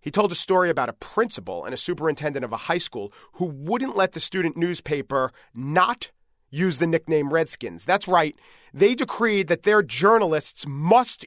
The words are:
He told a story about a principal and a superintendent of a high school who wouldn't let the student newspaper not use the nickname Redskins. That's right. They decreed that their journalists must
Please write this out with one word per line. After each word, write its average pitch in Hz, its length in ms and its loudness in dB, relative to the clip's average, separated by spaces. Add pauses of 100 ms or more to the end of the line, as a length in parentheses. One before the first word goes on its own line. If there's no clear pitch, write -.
He 151 80 -8
told 202 200 2
a 170 40 -6
story 180 340 2
about 131 220 0
a - 40 -14
principal 92 680 -4
and 110 80 -8
a 123 60 -8
superintendent 147 680 -4
of 113 80 -8
a - 160 -8
high 175 100 0
school 104 320 -6 (220)
who 180 140 -4
wouldn't 202 500 -4
let 190 160 2
the 165 80 -10
student 170 360 -2
newspaper 143 760 -2 (220)
not 170 560 -2 (400)
use 156 280 -2
the 170 80 2
nickname 156 460 0
Redskins. 123 520 -4
That's 196 240 0
right. 170 280 2 (380)
They 196 200 4
decreed 214 540 0
that 170 140 0
their 208 200 4
journalists 160 840 2
must 165 600 2